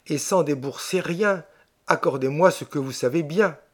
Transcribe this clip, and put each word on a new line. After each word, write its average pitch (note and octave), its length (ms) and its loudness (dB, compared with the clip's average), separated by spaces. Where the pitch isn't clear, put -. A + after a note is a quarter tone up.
et D3+ 120 -2
sans F#3 240 2
débourser C#3+ 580 -2
rien. F3+ 440 0
Accordez-moi D3 640 2
ce - 140 -4
que - 140 -6
vous C3+ 140 -4
savez C3 300 0
bien. » D#3+ 360 -4